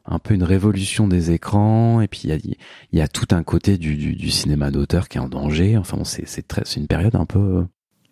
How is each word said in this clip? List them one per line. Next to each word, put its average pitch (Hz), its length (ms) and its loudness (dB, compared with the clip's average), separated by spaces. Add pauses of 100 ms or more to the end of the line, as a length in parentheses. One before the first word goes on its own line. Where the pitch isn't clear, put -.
un 82 140 -4
peu - 160 0
une 92 80 2
révolution 98 640 2
des 87 240 2
écrans, 110 680 2
et 104 80 0
puis - 160 -12
il - 60 -4
y - 20 0
a, 78 40 0
il - 640 -6
y 78 40 4
a 73 60 0
tout - 220 -4
un 85 140 4
côté 92 340 2
du, 78 180 -2
du, 73 200 -4
du - 140 -4
cinéma 73 420 0
d'auteur 71 360 0
qui - 100 -6
est - 20 -2
en 65 80 -6
danger. 78 480 0
Enfin 92 200 -2
bon, - 80 -4
c'est, - 220 -8
c'est - 220 -12
très, - 160 -4
c'est - 160 -8
une 73 80 -6
période 85 260 0
un 87 120 2
peu, - 120 0
euh, 95 240 2 (500)